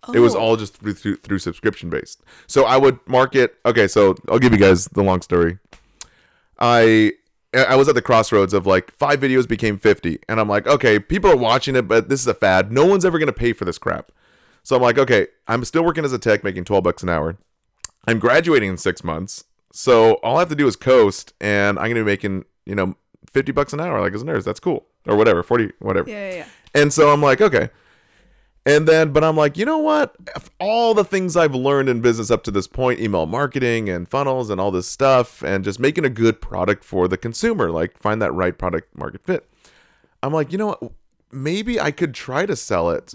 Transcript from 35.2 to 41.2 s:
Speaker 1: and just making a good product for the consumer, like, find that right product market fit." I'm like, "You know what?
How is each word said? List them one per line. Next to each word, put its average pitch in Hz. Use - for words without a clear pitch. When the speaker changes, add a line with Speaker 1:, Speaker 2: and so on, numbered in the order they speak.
Speaker 1:
and 95
just 98
making 151
a 131
good 113
product 95
for 92
the 92
consumer, 123
like, 82
find 107
that 82
right 90
product 87
market -
fit." -
I'm 139
like, 151
"You 185
know 214
what? -